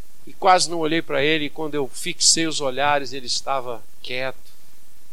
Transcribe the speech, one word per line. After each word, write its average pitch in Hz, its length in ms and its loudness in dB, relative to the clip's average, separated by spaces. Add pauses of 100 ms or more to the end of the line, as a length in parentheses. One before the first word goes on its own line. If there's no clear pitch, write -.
(280)
e 143 60 -4
quase 180 360 6
não 170 100 -2
olhei 160 220 2
para 139 220 0
ele, 151 220 2
e 135 40 -4
quando 156 240 -4
eu 143 140 0
fixei - 580 2
os 147 160 -2
olhares, 139 520 2
ele 135 120 -4
estava 123 580 -2 (180)
quieto, 127 360 -4 (760)